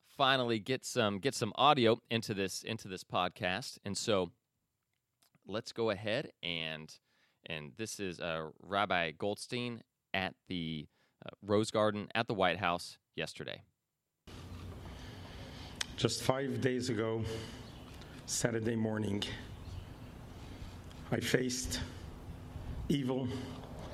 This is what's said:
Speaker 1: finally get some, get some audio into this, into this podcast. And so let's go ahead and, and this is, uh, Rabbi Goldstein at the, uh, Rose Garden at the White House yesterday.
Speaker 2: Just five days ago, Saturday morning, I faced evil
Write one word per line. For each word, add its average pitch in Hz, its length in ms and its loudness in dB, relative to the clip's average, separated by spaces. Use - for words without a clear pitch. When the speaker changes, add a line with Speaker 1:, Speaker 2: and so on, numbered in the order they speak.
Speaker 1:
finally 131 420 4
get 127 260 -2
some, 104 340 4
get 131 160 2
some 107 220 0
audio 123 440 8
into 113 240 0
this, 95 280 0
into 110 260 -4
this 92 160 -8
podcast. 92 800 0
And 98 120 -2
so 92 340 4
let's 104 260 -4
go 113 180 2
ahead 107 400 0
and, 80 500 -4
and 76 300 -8
this 107 240 -8
is, 92 200 -4
uh, 80 260 -2
Rabbi 90 520 2
Goldstein 113 680 -4
at 92 220 0
the, 80 380 -2
uh, - 60 -14
Rose 104 280 4
Garden 107 440 2
at 117 120 4
the - 80 -2
White 92 240 6
House 87 400 0
yesterday. 65 480 -6
Speaker 2:
Just - 260 2
five 131 380 2
days 127 300 2
ago, 113 320 2
Saturday 113 500 2
morning, 107 460 2
I 120 100 2
faced - 600 2
evil 131 380 2